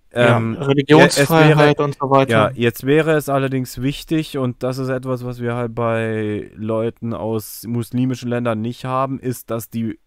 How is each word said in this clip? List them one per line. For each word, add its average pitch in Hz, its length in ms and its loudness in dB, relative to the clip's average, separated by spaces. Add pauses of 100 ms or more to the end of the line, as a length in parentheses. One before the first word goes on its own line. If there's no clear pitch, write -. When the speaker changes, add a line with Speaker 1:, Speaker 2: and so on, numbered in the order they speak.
(140)
Speaker 1:
Ja, 120 220 4
Speaker 2:
Ähm, 113 220 -2
Speaker 1:
Religionsfreiheit 143 1000 6
Speaker 2:
ja, 147 120 6
es 147 80 0
wäre, 147 60 0
Speaker 1:
und 143 140 -4
so 131 120 -4
weiter. 135 200 4
Speaker 2:
ja, 107 240 4
jetzt 117 300 -2
wäre 151 280 2
es 147 180 0
allerdings 135 500 -2
wichtig, 147 560 -4
und 127 260 -4
das 127 160 -4
ist 131 120 -4
etwas, 127 340 -4
was 123 160 -10
wir 120 140 -4
halt 120 200 -6
bei 113 800 -4
Leuten 110 600 -4
aus 107 520 -6
muslimischen 123 640 -4
Ländern 120 320 -2
nicht 117 240 -8
haben, 131 340 -4
ist, - 320 -8
dass 113 200 -6
die, 113 360 -6